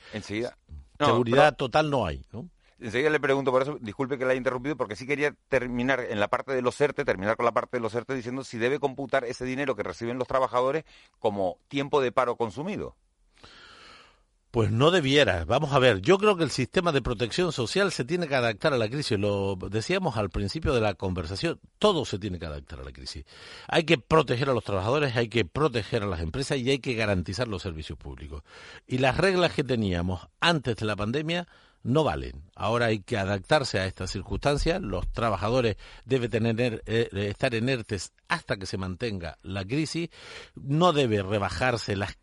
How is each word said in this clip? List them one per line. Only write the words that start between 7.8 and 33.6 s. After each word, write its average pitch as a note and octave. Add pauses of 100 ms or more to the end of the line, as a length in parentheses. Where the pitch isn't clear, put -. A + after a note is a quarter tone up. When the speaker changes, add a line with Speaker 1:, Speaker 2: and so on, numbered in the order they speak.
Speaker 1:
los G#2+
erte A#2+
diciendo B2+
si A#2
debe B2+
computar C3+
ese B2+
dinero C3
que G2+
reciben A#2
los B2+
trabajadores C3 (360)
como G2 (100)
tiempo C#3
de A#2+
paro B2
consumido. A#2 (1500)
Speaker 2:
Pues A2
no B2
debiera. C3+
Vamos C3+
a C#3
ver, A#2
yo E3+
creo G#3
que E3
el C3
sistema E3+
de C#3
protección B2
social F3+
se C#3
tiene E3
que C#3
adaptar A#2+
a B2+
la A2
crisis. C3
Lo G2
decíamos A2
al G2+
principio C#3+
de A#2
la G#2
conversación, F#2+ (180)
todo F#3
se G#2
tiene F#2
que E2
adaptar D2
a -
la C2+
crisis. C2+ (460)
Hay D#3+
que D#3
proteger C3+
a C3+
los A2+
trabajadores, A2+
hay A#2+
que A2
proteger A#2+
a G#2
las F2
empresas B2+
y B2
hay C3+
que B2
garantizar G#2
los G2
servicios D#2+
públicos. C#2 (420)
Y B2+
las B2+
reglas F3+
que D3+
teníamos F#2 (140)
antes D3
de A2
la G#2
pandemia D3+ (360)
no C#3
valen. C#2 (100)
Ahora A#2
hay A2
que G#2+
adaptarse G2+